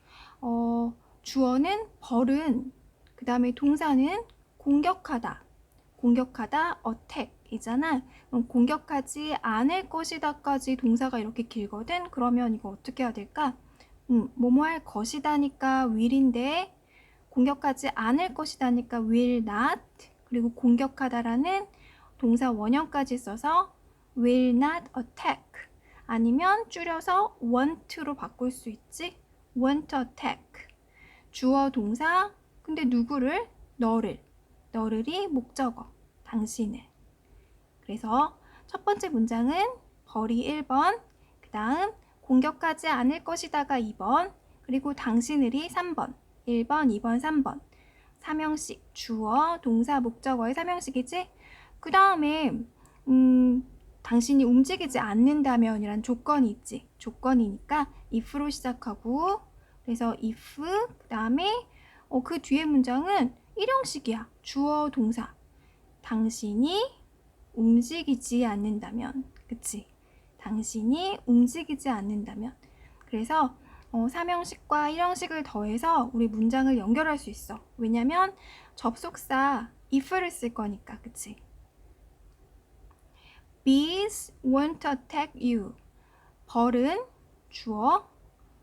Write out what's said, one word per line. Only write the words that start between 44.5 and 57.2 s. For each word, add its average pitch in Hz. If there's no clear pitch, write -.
그리고 269
"당신을이" 262
삼 359
번. -
일 233
번, 294
이 208
번, 233
삼 311
번. -
삼형식, 311
주어, 240
동사, 240
목적어의 240
삼형식이지? 339
그 -
다음에, 311
음, 254
"당신이 247
움직이지 269
않는다면" 233
이란 208
조건이 247
있지. -
조건이니까 254